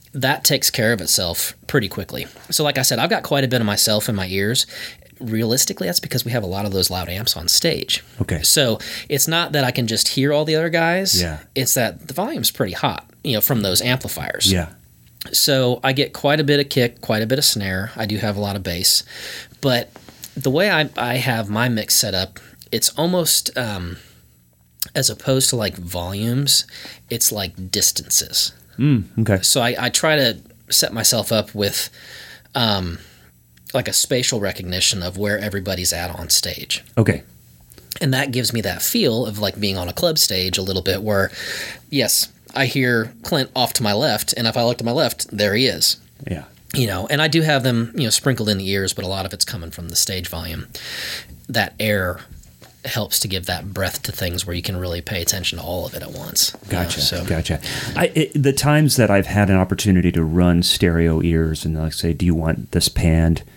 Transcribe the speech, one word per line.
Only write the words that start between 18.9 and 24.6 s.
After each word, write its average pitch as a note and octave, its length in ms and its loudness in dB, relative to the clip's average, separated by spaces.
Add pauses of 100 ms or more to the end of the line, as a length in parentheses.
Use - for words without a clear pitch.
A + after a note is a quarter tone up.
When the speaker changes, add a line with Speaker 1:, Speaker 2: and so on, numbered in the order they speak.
Speaker 1:
But A#2+ 300 0 (460)
the C3+ 140 -2
way F3 200 2
I, D#3 260 2
I A#2+ 200 -2
have A#2 340 0
my A2+ 180 2
mix A2 280 0
set G2+ 180 0
up, F#2 240 -4 (320)
it's - 200 0
almost, E3+ 680 0
um, F#2+ 380 -6 (960)